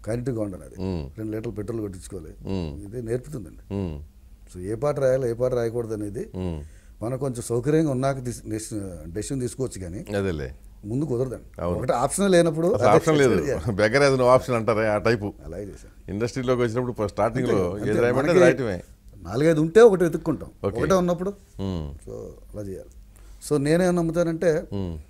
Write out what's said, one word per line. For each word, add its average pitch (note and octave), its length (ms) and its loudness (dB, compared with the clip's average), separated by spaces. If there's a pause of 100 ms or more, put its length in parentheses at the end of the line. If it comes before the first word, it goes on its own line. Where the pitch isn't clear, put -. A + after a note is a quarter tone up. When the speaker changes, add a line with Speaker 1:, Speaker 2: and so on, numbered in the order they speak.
Speaker 1:
కరెంట్గా A#2+ 360 -4
ఉండాలి, F#2 240 -8
అది C2+ 180 -20
Speaker 2:
ఉమ్. E2+ 360 -4
Speaker 1:
రెండు G#2+ 140 -6
లీటర్లు A2 200 -8
పెట్రోల్ G#2 280 -8
కొట్టించుకోవాలి, F#2 480 -10
Speaker 2:
ఉమ్. F2+ 560 -6
Speaker 1:
ఇదే A#2 180 -10
నేర్పుతుందండి. A#2 720 -8
Speaker 2:
ఉమ్. E2+ 280 -6 (520)
Speaker 1:
So F2+ 60 -12
ఏ G2 140 -6
పాట C#3 260 -2
రాయాలి, C3 300 2
ఏ - 20 -2
పాట B2 220 -2
రాయకూడదు A#2 400 -4
అనేది G#2 400 -8
Speaker 2:
ఉమ్. F2 280 -4 (420)
Speaker 1:
మనం B2+ 140 -4
కొంచెం B2 240 -4
సౌకర్యంగా D3 480 2
ఉన్నాక C3 340 -2
తీసు-, A#2 260 -10
డెసి-, G#2+ 300 -6 (260)
డెసిషన్ G#2+ 340 -6
తీసుకోవచ్చు, B2 420 -6
కానీ G2+ 340 -6
Speaker 2:
అదేలే. D#2 380 -2 (300)
Speaker 1:
ముందు B2 200 -2
కుదరదండి. B2 580 -4
Speaker 2:
అవును. F2 160 -2
Speaker 1:
ఒకటి B2 140 -2
ఆప్షన్ D3 380 0
లేనప్పుడు E3 360 4
Speaker 2:
అసలు A3 220 4
Speaker 1:
అదే G#3 80 8
Speaker 2:
ఆప్షన్ D#3 220 4
లేదు. C3 140 6
Speaker 1:
చేయాలి. G2 400 0
Speaker 2:
"Beggar A2 280 4
has C3+ 200 4
no B2+ 180 8
option" B2+ 160 0
అంటారే, A2 320 2
ఆ G#2 120 2
టైపు. G2+ 360 0 (100)
Speaker 1:
అలాగే E2+ 180 -10
చేశాను. - 480 -16
Speaker 2:
ఇండస్ట్రీలోకి A#2+ 520 0
వచ్చినప్పుడు B2 300 0
ఫస్ట్ G#2 180 -2
స్టార్టింగ్లో A2+ 600 0
Speaker 1:
అంతే, G#2 120 -6
Speaker 2:
ఏది G#2 80 -2
Speaker 1:
అంతే. A2+ 120 2
Speaker 2:
రాయమంటే C3 280 2
అది F3+ 100 6
Speaker 1:
మనకి C3 220 6
Speaker 2:
రాయటమే. F#2+ 200 -2 (400)
Speaker 1:
నాలుగైదు D3 380 2
ఉంటే E3 200 6
ఒకటి F#3+ 240 8
వెతుక్కుంటాం. D#3 460 -4 (140)
Speaker 2:
ఓకే. G2+ 160 -2
Speaker 1:
ఒకటే D#3 140 4
ఉన్నప్పుడు. F3+ 360 0 (300)
Speaker 2:
ఉమ్. D#2+ 500 -6
Speaker 1:
So A1 40 -12 (400)
అలా G2+ 140 -10
చేయాలి. F#2 200 -12 (600)
So D3 140 2
నేనేం F3 340 2
నమ్ముతానంటే E3 760 0
Speaker 2:
ఉమ్. F2+ 260 -4 (120)